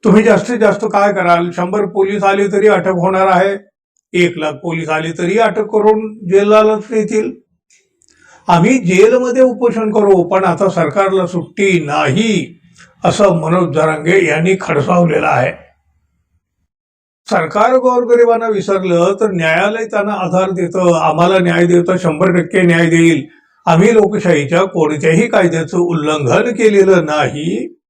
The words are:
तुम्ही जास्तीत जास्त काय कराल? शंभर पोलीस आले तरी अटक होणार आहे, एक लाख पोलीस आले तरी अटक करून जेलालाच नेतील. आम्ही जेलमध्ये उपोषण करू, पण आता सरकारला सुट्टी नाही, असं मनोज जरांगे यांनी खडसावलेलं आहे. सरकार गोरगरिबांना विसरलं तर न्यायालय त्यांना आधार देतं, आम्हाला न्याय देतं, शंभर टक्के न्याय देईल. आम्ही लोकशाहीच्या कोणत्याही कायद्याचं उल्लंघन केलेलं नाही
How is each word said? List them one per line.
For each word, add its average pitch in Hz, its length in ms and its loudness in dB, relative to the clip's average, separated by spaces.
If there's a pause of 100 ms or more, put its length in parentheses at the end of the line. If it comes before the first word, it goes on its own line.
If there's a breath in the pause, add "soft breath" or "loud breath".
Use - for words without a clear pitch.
तुम्ही 214 180 4
जास्तीत 220 360 0
जास्त 202 260 0
काय 202 280 0
कराल? 175 380 0
शंभर 180 340 -4
पोलीस 196 400 -2
आले 196 280 0
तरी 208 160 2
अटक 190 200 0
होणार 190 380 0
आहे, 190 320 0 (540)
एक 175 240 0
लाख 151 160 -6
पोलीस 165 360 -8
आले 160 300 -4
तरी 180 200 -2
अटक 214 260 0
करून 214 640 -2
जेलालाच 214 640 2
नेतील. 220 420 -4 (1160 soft breath)
आम्ही 190 300 4
जेलमध्ये 240 640 2
उपोषण 226 500 0
करू, 196 360 2
पण 190 160 0
आता 180 240 0
सरकारला 190 580 -2
सुट्टी 175 580 -2
नाही, 151 760 -2 (440 soft breath)
असं 180 360 2
मनोज 160 340 -2
जरांगे 156 520 0
यांनी 165 340 0
खडसावलेलं 170 680 0
आहे. 123 260 -2 (1800)
सरकार 208 460 0
गोरगरिबांना 240 720 2
विसरलं 190 720 0
तर 214 100 -2
न्यायालय 185 540 -2
त्यांना 208 280 -4
आधार 185 380 -2
देतं, 175 500 0
आम्हाला 170 380 2
न्याय 175 280 0
देतं, 175 300 2
शंभर 175 340 0
टक्के 175 320 0
न्याय 170 240 2
देईल. 165 400 2 (400 soft breath)
आम्ही 185 280 4
लोकशाहीच्या 180 680 0
कोणत्याही 160 680 0
कायद्याचं 170 500 0
उल्लंघन 156 640 0
केलेलं 196 640 2
नाही 151 720 -4 (120)